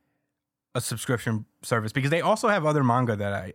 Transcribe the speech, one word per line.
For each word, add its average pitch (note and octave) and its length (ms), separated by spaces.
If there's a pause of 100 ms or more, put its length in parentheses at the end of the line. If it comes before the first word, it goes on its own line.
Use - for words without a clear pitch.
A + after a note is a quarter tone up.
(760)
a B2 60
subscription A2+ 640 (180)
service A2 280
because C#3 200
they E3 100
also G#3+ 260
have G3+ 180
other D3+ 180
manga A#2+ 320
that G2+ 180
I, F#2+ 220